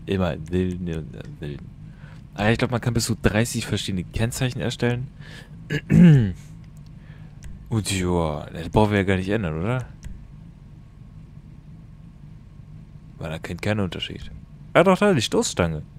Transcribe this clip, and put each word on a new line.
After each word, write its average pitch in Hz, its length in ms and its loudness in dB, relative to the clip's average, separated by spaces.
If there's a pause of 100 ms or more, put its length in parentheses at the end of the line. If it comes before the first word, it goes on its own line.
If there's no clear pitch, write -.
immer 92 300 0
im 78 160 -10
Wilden 90 460 0
und 71 180 -8
im - 260 -14
Wilden. 71 300 -10 (640)
Aber 104 160 2
ich 117 80 4
glaub, 120 140 0
man 117 80 0
kann 120 120 0
bis 113 120 2
zu 113 100 0
dreißig 110 520 2
verschiedene 98 360 -2
Kennzeichen 120 580 -2
erstellen. 120 460 -2 (640)
<clears throat> 147 680 8 (1300)
Und 110 220 -2
ja, 87 600 0
das 82 160 -8
brauchen 107 220 6
wir 104 80 4
ja 98 60 4
gar 95 120 4
nicht 92 120 -2
ändern, 92 320 0
oder? 120 260 -2 (3250)
Weil 80 140 -8
da 80 80 -6
kennt 85 240 -8
keinen 107 180 0
Unterschied. - 500 -6 (420)
Ah, 156 100 6
doch, 185 160 6
da, 208 160 4
die 123 80 4
Stoßstange. 85 600 0 (160)